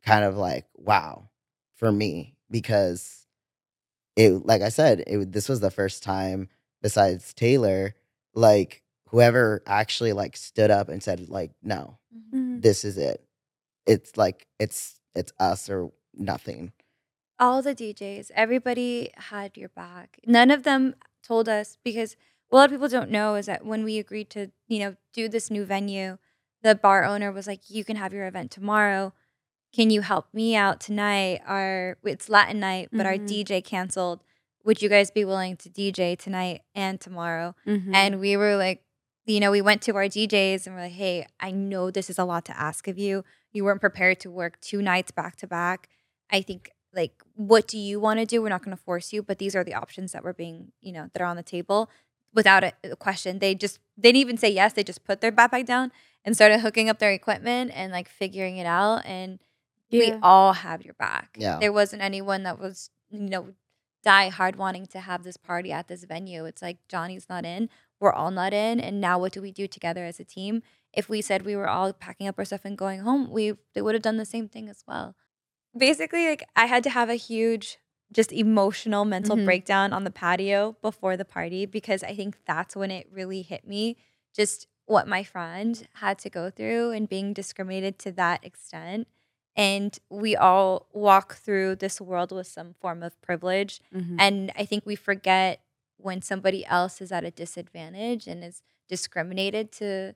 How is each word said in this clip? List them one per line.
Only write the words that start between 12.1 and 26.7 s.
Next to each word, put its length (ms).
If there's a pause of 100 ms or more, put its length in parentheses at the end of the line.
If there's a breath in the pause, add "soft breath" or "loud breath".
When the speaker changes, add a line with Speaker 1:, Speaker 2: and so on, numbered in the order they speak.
Speaker 2:
Mm-hmm. 220
Speaker 3:
Mm-hmm. 240
Speaker 1:
this 240
is 140
it." 260 (640)
It's 300
like, 300 (120)
it's, 420 (140)
it's 260
us 300
or 200 (240)
nothing. 580 (680)
Speaker 2:
All 240
the 120
D 200
Js, 400
everybody 840
had 400
your 140
back. 560
None 240
of 140
them 300 (280)
told 260
us, 360
because 320 (320)
what 100
a 20
lot 60
of 60
people 160
don't 220
know 260
is 100
that 180
when 200
we 140
agreed 320
to, 200 (160)
you 140
know, 160 (160)
do 160
this 220
new 140
venue, 540 (440)
the 120